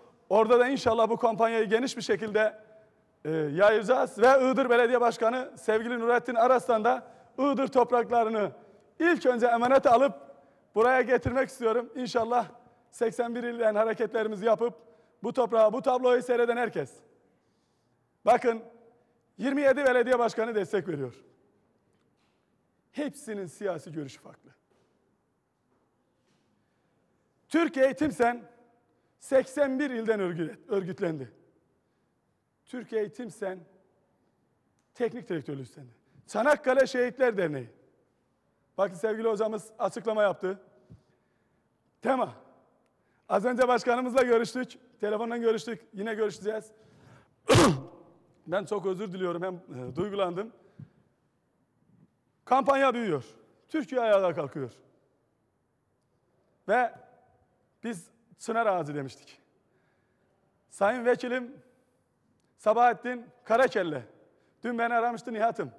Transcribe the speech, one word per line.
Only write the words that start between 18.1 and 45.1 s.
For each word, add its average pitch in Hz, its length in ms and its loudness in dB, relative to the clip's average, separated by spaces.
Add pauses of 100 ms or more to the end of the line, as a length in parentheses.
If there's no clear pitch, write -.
Bakın, 226 380 2 (760)
yirmi 277 240 -2
yedi 277 220 4
belediye 247 340 4
başkanı 233 360 -2
destek 196 340 -2
veriyor. 135 260 -6 (1800)
Hepsinin 220 540 -8
siyasi 170 460 -8
görüşü 143 280 -12
farklı. - 300 -20 (3000)
Türk 330 280 0
Eğitim 269 360 2
Sen 240 300 0 (760)
seksen 262 600 0
bir 285 120 -2
ilden 220 300 -2
örgüt-, 170 380 -4 (100)
örgütlendi. 175 640 -4 (1300)
Türk 247 260 -12
Eğitim 214 380 -6
Sen 185 280 -10 (1400)
teknik 233 340 -6
direktörlüğü 143 340 -8
üstlendi. 127 280 -20 (360)
Çanakkale 262 600 2
Şehitler 247 500 -2
Derneği. 147 340 -4 (1080)
Bakın 190 160 -2
sevgili 220 340 -2
hocamız 214 500 -4
açıklama 214 440 -2
yaptı. 190 380 -2 (1400)
Tema. 233 320 -2 (960)
Az 196 160 0
önce 247 240 0
başkanımızla 247 540 0
görüştük. 240 800 -2
Telefondan 226 400 -4